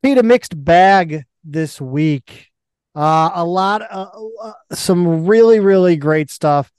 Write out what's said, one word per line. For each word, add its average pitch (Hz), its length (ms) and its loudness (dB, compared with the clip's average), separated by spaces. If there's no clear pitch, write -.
Pete, 269 140 2
a 254 60 4
mixed 220 420 0
bag 170 600 2
this 156 340 -8
week. 143 720 -6
Uh, 160 400 0
a 175 100 -4
lot 190 380 -4
of, 196 260 -14
uh, 220 100 -18
some 170 540 -2
really, 226 340 4
really 185 360 2
great 151 340 -2
stuff 143 480 -2